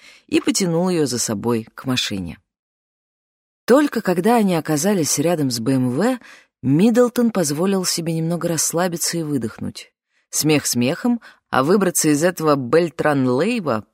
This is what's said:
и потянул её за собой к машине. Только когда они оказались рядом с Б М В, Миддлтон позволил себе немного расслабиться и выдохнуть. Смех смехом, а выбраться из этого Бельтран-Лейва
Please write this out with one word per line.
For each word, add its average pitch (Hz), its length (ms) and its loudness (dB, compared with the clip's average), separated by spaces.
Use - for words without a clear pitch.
и - 140 0
потянул 180 480 0
её 160 180 2
за 120 140 -4
собой 113 560 -2
к - 80 -16
машине. 101 560 -4
Только 277 360 4
когда 185 320 2
они 196 220 2
оказались 156 640 0
рядом 151 320 0
с 113 80 -6
Б 131 140 0
М 127 160 0
В, 220 280 0
Миддлтон 226 680 4
позволил 180 540 -2
себе 165 300 -4
немного 165 340 -2
расслабиться 170 680 -2
и 165 40 -4
выдохнуть. 117 720 -6
Смех 147 320 0
смехом, 165 540 0
а 127 140 2
выбраться 180 460 2
из 147 160 2
этого 160 320 2
Бельтран-Лейва 143 1400 0